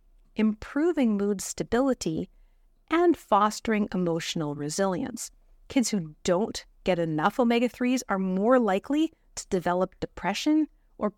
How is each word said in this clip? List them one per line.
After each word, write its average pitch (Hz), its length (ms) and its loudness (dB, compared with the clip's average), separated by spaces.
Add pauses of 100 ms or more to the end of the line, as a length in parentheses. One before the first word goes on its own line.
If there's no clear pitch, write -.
(360)
improving 233 800 0
mood 202 240 -2
stability, 185 880 -2 (640)
and 339 260 4
fostering 214 800 0
emotional 165 600 -2
resilience. 180 760 -4 (380)
Kids 254 200 2
who 160 260 -4 (100)
don't 196 420 0 (180)
get 180 140 2
enough 160 420 0
omega-threes 247 680 2
are 196 80 0
more 190 400 2
likely 240 560 0 (200)
to - 140 -14
develop 180 500 -2
depression 302 720 0 (300)
or 214 200 -2